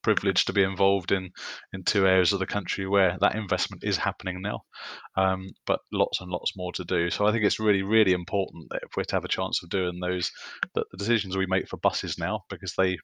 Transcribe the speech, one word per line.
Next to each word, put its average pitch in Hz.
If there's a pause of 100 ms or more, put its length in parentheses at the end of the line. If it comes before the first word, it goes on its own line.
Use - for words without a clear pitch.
privileged 101
to 95
be 98
involved 95
in, 95 (400)
in 92
two 98
areas 92
of 98
the 92
country 98
where 95
that -
investment 98
is 101
happening 92
now. 107 (560)
Um, 95 (160)
but 92 (120)
lots 98
and 90
lots -
more 90
to 92
do. 87
So 104
I 107
think 110
it's -
really, 104
really 101
important 90
that -
if -
we're 98
to 95
have 87
a 90
chance -
of 85
doing 90
those, 90 (460)
that -
the -
decisions 98
we 95
make 92
for 90
buses -
now, 92
because 95
they 92